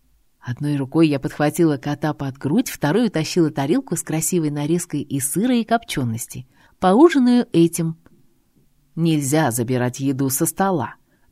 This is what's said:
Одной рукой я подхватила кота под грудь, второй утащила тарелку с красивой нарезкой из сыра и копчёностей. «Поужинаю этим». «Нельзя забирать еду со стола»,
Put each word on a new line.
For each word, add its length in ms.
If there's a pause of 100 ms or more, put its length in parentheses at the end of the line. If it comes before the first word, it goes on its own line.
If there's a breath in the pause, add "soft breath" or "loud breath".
(460)
Одной 300
рукой 320
я 120
подхватила 580
кота 360
под 240
грудь, 320
второй 380
утащила 420
тарелку 460
с 80
красивой 480
нарезкой 500
из 300
сыра 240
и 80
копчёностей. 840 (300 soft breath)
«Поужинаю 760
этим». 460 (960)
«Нельзя 540
забирать 500
еду 300
со 160
стола», 500 (360)